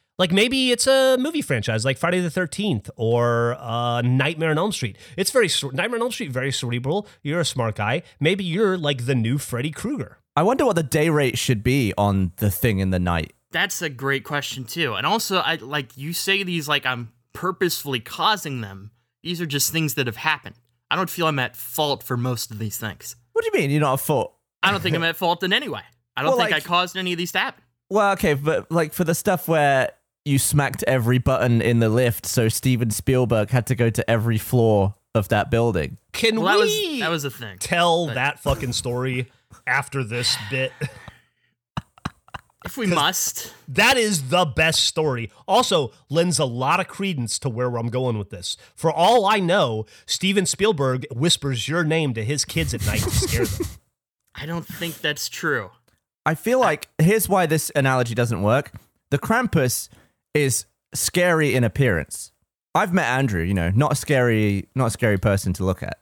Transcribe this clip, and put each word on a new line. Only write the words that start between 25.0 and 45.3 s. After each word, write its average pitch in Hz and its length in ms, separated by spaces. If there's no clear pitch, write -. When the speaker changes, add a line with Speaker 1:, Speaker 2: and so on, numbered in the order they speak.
Speaker 3:
at 165 120
fault 175 260
in 185 120
any 262 140
way. 117 120
I 123 60
don't 156 100
Speaker 2:
Well, 254 60
Speaker 3:
think 226 120
Speaker 2:
like 156 120
Speaker 3:
I - 40
caused 175 320
any 180 140
of 170 60
these 175 140
to 196 60
happen. 226 240
Speaker 2:
Well, 202 260
okay, 180 200
but, 143 360
like, 160 220
for 180 120
the 165 100
stuff - 340
where 143 440
you 139 120
smacked - 480
every 127 320
button 120 440
in 117 160
the 113 100
lift, 117 380
so 113 240
Steven 120 400
Spielberg 113 600
had 123 180
to 127 60
go 117 140
to 113 220
every 113 280
floor 107 580
of 104 140
that - 220
building. 113 460
Speaker 1:
Can 220 300
Speaker 3:
Well, 185 160
that - 60
was, 440 60
Speaker 1:
we 381 300
Speaker 3:
that 165 100
was 160 140
a 139 60
thing. 104 280
Speaker 1:
tell 170 500
Speaker 3:
But 120 80
Speaker 1:
that 139 240
fucking 135 340
story 123 540
after 135 380
this 120 320
bit? 131 300
<laughs> - 20
Speaker 3:
If - 100
we 240 100
Speaker 1:
'Cause 180 80
Speaker 3:
must. - 580
Speaker 1:
that 214 280
is 202 320
the 180 160
best 160 400
story. 131 460